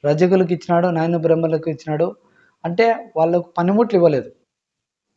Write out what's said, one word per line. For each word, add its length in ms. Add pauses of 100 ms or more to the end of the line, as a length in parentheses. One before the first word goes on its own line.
రజకులకు 520
ఇచ్చినాడు, 400
నాయన 220
బ్రహ్మలకు 520
ఇచ్చినాడు. 380 (560)
అంటే 220 (300)
వాళ్ళకు 380
పనిముట్లు 460
ఇవ్వలేదు. 300 (880)